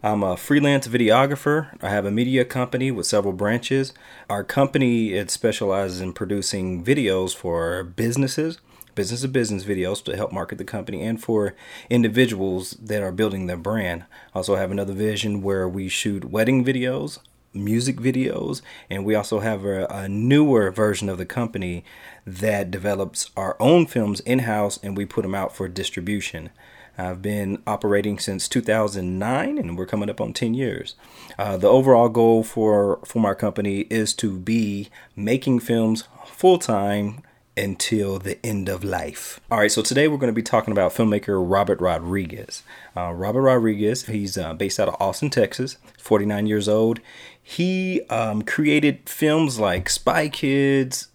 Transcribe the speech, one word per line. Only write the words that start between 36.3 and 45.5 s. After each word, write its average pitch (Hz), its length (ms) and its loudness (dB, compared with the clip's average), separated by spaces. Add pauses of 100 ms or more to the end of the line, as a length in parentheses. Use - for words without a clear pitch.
until 101 600 -2
the 92 260 -8
end 101 240 -2
of 92 160 -6
life. 85 560 -6 (100)
All 113 80 2
right, 107 140 4
so 117 80 0
today 139 260 2
we're 147 120 2
gonna 123 140 0
be 110 100 0
talking 107 300 0
about 95 200 2
filmmaker 104 500 2
Robert 95 380 2
Rodriguez. 87 840 -2 (320)
Uh, 87 200 -6
Robert 104 280 0
Rodriguez, 113 640 4
he's, 104 300 -4
uh, 82 160 -4
based 98 260 -4
out 101 100 2
of - 120 -4
Austin, 98 300 -2
Texas, 127 480 0 (200)